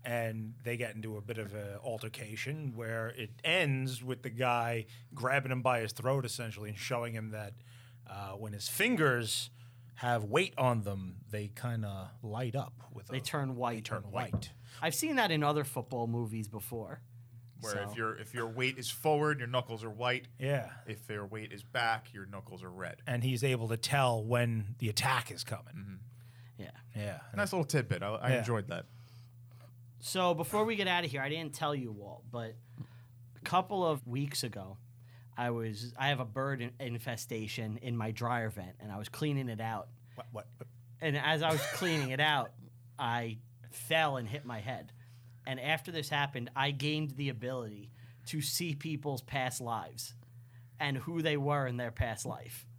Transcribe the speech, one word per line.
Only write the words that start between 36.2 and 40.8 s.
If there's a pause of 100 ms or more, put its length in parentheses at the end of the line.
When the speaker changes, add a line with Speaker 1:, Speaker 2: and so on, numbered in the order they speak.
Speaker 2:
a
bird
in-,
infestation
in
my
dryer
vent,
and
I
was
cleaning
it
out. (260)
Speaker 1:
What?
What? (540)